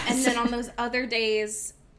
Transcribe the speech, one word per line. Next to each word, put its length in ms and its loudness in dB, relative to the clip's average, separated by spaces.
and 160 4
then 140 4
on 120 2
those 280 -4
other 280 0
days, 680 -2